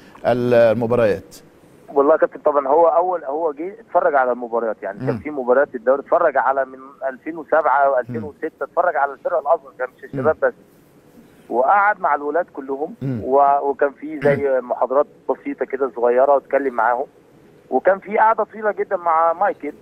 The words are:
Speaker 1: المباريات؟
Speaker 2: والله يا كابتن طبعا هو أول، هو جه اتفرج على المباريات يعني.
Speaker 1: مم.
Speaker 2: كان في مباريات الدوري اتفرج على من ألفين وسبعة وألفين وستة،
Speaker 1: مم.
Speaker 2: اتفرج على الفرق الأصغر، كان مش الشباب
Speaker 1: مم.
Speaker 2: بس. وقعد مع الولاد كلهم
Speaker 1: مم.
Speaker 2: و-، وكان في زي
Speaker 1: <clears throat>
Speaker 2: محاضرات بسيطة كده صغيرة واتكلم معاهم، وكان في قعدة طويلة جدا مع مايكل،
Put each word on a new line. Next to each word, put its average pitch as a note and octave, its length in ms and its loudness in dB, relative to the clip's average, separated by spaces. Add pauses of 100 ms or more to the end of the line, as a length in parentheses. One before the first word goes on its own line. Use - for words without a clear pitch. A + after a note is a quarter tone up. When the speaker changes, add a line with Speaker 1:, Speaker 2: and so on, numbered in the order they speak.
(260)
Speaker 1:
المباريات؟ A#2 1120 2 (580)
Speaker 2:
والله C#3+ 200 4
يا D3+ 40 4
كابتن D#3+ 220 -2
طبعا C#3+ 280 0
هو E3 200 4
أول، E3+ 360 0
هو D3+ 280 -4
جه E3+ 280 -10
اتفرج E3+ 360 0
على B2+ 160 2
المباريات A#2 520 -4
يعني. G2+ 160 -10
Speaker 1:
مم. B2+ 80 -8
Speaker 2:
كان A#2 100 -4
في G#2 140 -10
مباريات C3+ 440 0
الدوري B2+ 260 0
اتفرج D#3 360 0
على C3 280 0
من C3 140 -20 (300)
ألفين D3+ 280 -12
وسبعة C#3+ 520 2
وألفين A#2+ 340 -2
وستة، G2+ 240 -10 (140)
Speaker 1:
مم. C#3 60 -6
Speaker 2:
اتفرج E3+ 280 -2
على C#3 180 -2
الفرق F3 260 -6
الأصغر، C#3+ 400 -4
كان B2+ 80 -6 (100)
مش - 60 -20
الشباب C#3 400 -4
Speaker 1:
مم. B2+ 60 0
Speaker 2:
بس. - 40 -6 (1000)
وقعد G3 460 2
مع D#3 160 0
الولاد D3 380 -4
كلهم C#3 480 -8
Speaker 1:
مم. B2+ 220 -6
Speaker 2:
و-، C#3 360 4 (100)
وكان C#3 220 -2
في D3+ 280 -12
زي C#3 320 0
Speaker 1:
<clears throat> B2 180 -2
Speaker 2:
محاضرات B2 380 0 (220)
بسيطة C3+ 360 -6
كده C3 300 -4
صغيرة B2 380 2
واتكلم C3+ 400 0
معاهم، A#2+ 320 0 (640)
وكان F#3 300 0
في G3+ 180 -6
قعدة A3 260 2
طويلة G#3+ 280 -4
جدا G3+ 260 -4
مع E3 360 2
مايكل، E3 480 -4